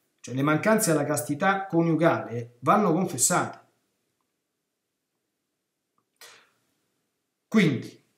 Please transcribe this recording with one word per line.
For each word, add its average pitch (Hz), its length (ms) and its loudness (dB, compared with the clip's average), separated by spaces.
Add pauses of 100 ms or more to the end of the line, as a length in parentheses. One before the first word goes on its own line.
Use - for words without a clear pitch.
(180)
Cioè, 120 160 -14
le 135 80 -2
mancanze 165 480 2
alla 143 140 2
castità 151 640 -2
coniugale 160 960 0
vanno 185 320 2
confessate. 156 720 -2 (3750)
Quindi, 160 560 0 (160)